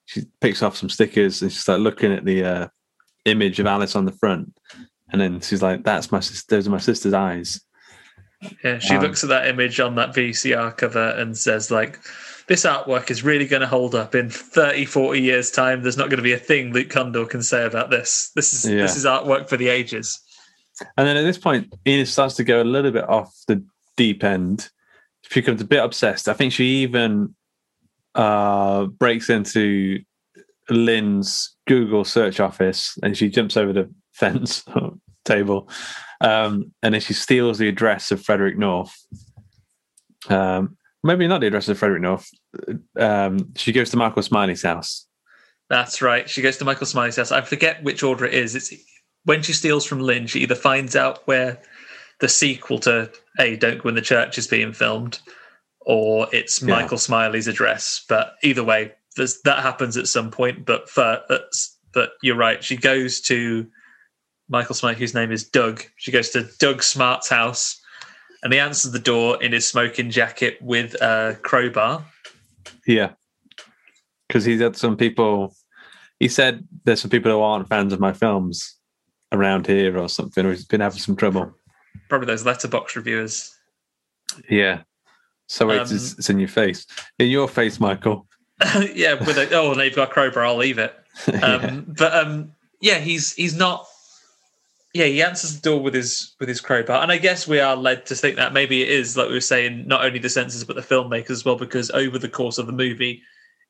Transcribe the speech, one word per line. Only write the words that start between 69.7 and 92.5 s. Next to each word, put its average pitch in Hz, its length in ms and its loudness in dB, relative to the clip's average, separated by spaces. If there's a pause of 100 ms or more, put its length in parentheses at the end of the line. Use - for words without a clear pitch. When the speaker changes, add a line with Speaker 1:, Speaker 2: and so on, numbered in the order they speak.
Speaker 2:
jacket 117 520 0
with 120 400 -4
a 110 400 0
crowbar. 123 600 0 (840)
Speaker 1:
Yeah. 107 240 4 (1200)
'Cause 110 160 2
he's 117 160 2
had 117 140 2
some 113 200 0
people, 107 580 0 (640)
he 131 100 2
said, 127 380 0 (180)
"There's 113 180 2
some 104 80 -6
people 113 200 2
who 107 120 4
aren't 107 260 0
fans 101 240 0
of 95 80 -4
my 98 140 0
films 95 640 -2 (560)
around 98 340 2
here," 98 320 2
or 87 100 -4
something, - 380 -2
or 95 60 2
he's 92 120 -8
been 107 160 0
having 101 180 -2
some 98 180 -2
trouble. 95 360 0 (560)
Speaker 2:
Probably 131 180 -2
those 113 180 -4
Letterboxd 123 520 -4
reviewers. 110 580 -6 (920)
Speaker 1:
Yeah. 95 340 2 (640)
So - 240 0
it's, 120 200 0
Speaker 2:
Um, 107 60 -2
Speaker 1:
it's, 123 180 -6
it's - 160 -6
in 98 80 4
your 95 100 0
face. 95 380 0 (320)
In 123 100 4
your 135 200 2
face, 113 320 -2
Michael. 101 460 0 (340)
Speaker 2:
<laughs> 196 340 2
Yeah, 156 200 2
with 139 220 0
a, 143 180 0
"Oh, 156 200 2
now 135 80 0
you've 135 120 0
got 135 140 2
a - 40 -12
crowbar, 123 340 2
I'll 120 100 0
leave 123 220 0
it." 110 160 -2 (160)
Speaker 1:
<laughs> - 180 -8
Yeah. 113 160 0
Speaker 2:
Um, 127 540 -2
but, 160 160 4
um, 151 380 -2 (280)